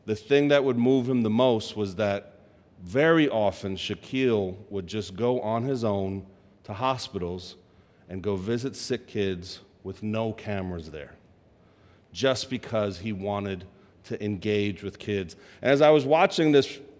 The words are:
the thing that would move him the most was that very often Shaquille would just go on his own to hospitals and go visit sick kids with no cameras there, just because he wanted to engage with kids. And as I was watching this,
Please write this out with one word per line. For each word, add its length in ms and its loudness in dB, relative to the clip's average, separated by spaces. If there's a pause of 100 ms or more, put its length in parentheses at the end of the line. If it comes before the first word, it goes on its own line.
the 100 -2
thing 340 2
that 140 6
would 140 2
move 320 4
him 140 2
the 80 2
most 440 2
was 200 -4
that 400 -2 (480)
very 480 4
often 460 0
Shaquille 800 -2 (120)
would 180 -8
just 300 -8
go 240 0
on 220 -2
his 220 -4
own 420 -2 (380)
to 100 -12
hospitals 840 -6 (540)
and 100 -8
go 160 -2
visit 400 -4
sick 300 -6
kids 540 -4 (240)
with 180 -12
no 320 -2
cameras 560 -8
there, 240 -14 (960)
just 380 0
because 480 -2
he 140 -6
wanted 520 -6 (400)
to 180 -8
engage 600 -2
with 160 -10
kids. 380 -6 (260)
And 80 2
as 100 4
I 80 10
was 160 8
watching 480 4
this, 260 4 (220)